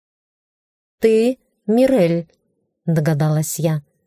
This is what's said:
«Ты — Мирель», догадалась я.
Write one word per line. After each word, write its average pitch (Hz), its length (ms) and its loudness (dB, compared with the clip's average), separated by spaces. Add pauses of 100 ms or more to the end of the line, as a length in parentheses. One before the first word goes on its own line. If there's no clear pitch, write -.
(1000)
«Ты — 226 380 2 (300)
Мирель», 208 640 0 (560)
догадалась 156 760 -2
я. 156 220 -2 (240)